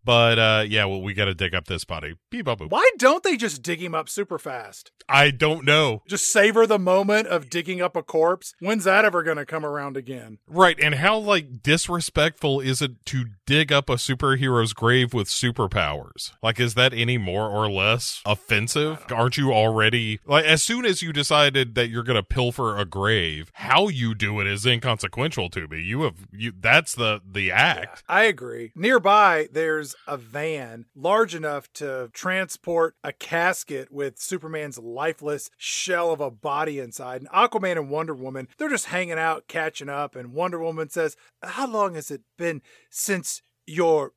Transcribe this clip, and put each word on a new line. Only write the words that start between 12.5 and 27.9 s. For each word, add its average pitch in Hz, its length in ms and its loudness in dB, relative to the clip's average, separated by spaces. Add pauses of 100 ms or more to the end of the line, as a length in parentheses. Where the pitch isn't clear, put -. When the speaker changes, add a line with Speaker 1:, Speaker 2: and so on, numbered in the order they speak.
Speaker 1:
is 131 200 0
it 131 260 -6
to 127 180 -4 (200)
dig 147 280 4
up 143 160 2
a 131 60 2
superhero's 127 760 0
grave 120 420 2
with 110 140 -2
superpowers? 90 1040 -4 (100)
Like, 113 200 0
is 117 140 0
that 123 180 4
any 117 240 0
more 101 320 -2
or 104 200 0
less 104 560 0
offensive? 120 840 -2
Aren't 120 260 0
you 135 140 2
already, 110 720 2
like, 151 200 4
as 156 180 4
soon 240 220 -2
as 196 160 0
you 165 100 -6
decided 143 640 2
that 120 140 0
you're 117 140 -4
gonna 113 200 0
pilfer 120 540 -2
a 104 80 -2
grave, 90 680 -2
how 143 340 2
you 120 260 -2
do 104 240 -4
it 98 80 -2
is 101 180 -4
inconsequential 120 840 -2
to 80 180 -8
me. 80 140 -8
You 110 220 -4
have, 95 280 -4
you, 110 260 -10
that's 123 380 2
the, 107 340 -2
the 95 220 -2
act. 104 560 0